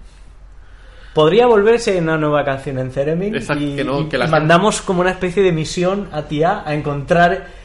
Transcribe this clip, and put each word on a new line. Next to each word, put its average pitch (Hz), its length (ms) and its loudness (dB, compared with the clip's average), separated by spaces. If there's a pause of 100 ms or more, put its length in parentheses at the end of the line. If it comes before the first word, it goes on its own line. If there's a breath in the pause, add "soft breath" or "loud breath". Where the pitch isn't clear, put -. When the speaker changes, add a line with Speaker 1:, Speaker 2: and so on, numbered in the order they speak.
(1120 soft breath)
Speaker 1:
Podría 175 340 4
volverse 220 500 2
una 160 200 0
nueva 147 280 0
canción 135 340 -6
en 131 120 -6
Theremin 165 440 -2
Speaker 2:
Esa 143 200 -4
Speaker 1:
y, 143 200 -4
Speaker 2:
que 139 80 -4
no, 135 180 -2
Speaker 1:
y, 156 80 -2
Speaker 2:
que 139 80 -4
la 120 80 0
Speaker 1:
y - 20 -2
Speaker 2:
gente 156 120 2
Speaker 1:
mandamos 175 420 2
como 180 200 -2
una 185 100 2
especie 185 320 -2
de 185 80 4
misión 180 600 -2
a 151 100 -6
Tía 156 420 -2
a 151 80 -4
encontrar 151 720 0 (180 loud breath)